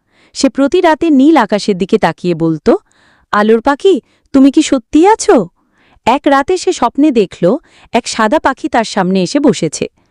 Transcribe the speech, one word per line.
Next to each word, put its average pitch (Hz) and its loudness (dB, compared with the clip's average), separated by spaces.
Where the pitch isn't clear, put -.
সে - -2
প্রতি 277 -2
রাতে 330 0
নীল 294 4
আকাশের 208 -2
দিকে 196 0
তাকিয়ে 175 -2
বলত, 160 -4
"আলোর 214 0
পাখি, 285 0
তুমি 269 4
কি 311 2
সত্যি 294 0
আছো?" 370 2
এক 247 0
রাতে 277 0
সে 349 -2
স্বপ্নে 269 0
দেখল, 208 0
এক 240 -2
সাদা 226 0
পাখি 302 -4
তার 233 -2
সামনে 190 -2
এসে 277 -2
বসেছে। 185 -2